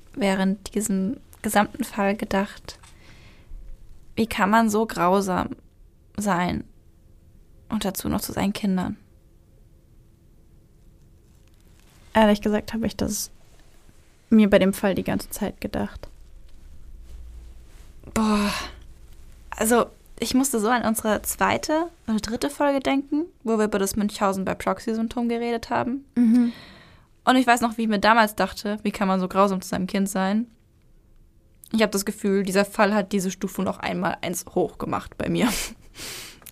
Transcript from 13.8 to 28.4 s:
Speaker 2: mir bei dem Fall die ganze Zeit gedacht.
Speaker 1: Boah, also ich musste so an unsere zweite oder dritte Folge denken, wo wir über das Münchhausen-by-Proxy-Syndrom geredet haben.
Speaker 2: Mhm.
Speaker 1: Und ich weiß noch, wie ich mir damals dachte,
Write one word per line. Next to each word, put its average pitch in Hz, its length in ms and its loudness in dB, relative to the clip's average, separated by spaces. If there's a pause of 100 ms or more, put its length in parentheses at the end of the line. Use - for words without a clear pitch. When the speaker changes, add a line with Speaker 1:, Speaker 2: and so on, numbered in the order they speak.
Speaker 2:
mir 214 200 8
bei 202 100 8
dem 190 140 4
Fall 196 220 0
die 190 80 -2
ganze 196 260 -4
Zeit - 320 -8
gedacht. - 460 -6 (2000)
Speaker 1:
Boah, 208 380 2 (1000)
also 226 340 2 (340)
ich 233 140 -4
musste 254 260 2
so 208 100 0
an 247 140 2
unsere 220 380 0
zweite 302 680 0 (180)
oder 220 100 0
dritte 233 320 -2
Folge 277 300 0
denken, 277 460 0 (180)
wo 226 140 2
wir 214 80 4
über 208 140 0
das 196 160 0
Münchhausen-by-Proxy-Syndrom 208 1300 -2
geredet 233 400 -2
haben. 240 360 -2 (100)
Speaker 2:
Mhm. 240 360 6 (760)
Speaker 1:
Und 254 100 6
ich 262 100 4
weiß 240 160 6
noch, 233 160 -2
wie 226 60 -2
ich 220 40 0
mir 208 120 2
damals 214 360 4
dachte, 208 480 -2